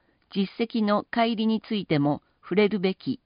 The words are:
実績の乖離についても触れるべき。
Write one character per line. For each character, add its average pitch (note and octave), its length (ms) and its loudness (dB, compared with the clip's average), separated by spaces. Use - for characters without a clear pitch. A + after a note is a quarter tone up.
実 G3 140 0
績 A3 160 -2
の G#3 260 0
乖 A#3 240 0
離 A3 120 -2
に A3 140 0
つ - 140 -8
い F#3+ 120 -4
て D#3 120 0
も C#3+ 240 0
触 - 140 -4
れ G#3 120 4
る G#3 100 -2
べ F#3+ 160 -2
き。 - 320 -6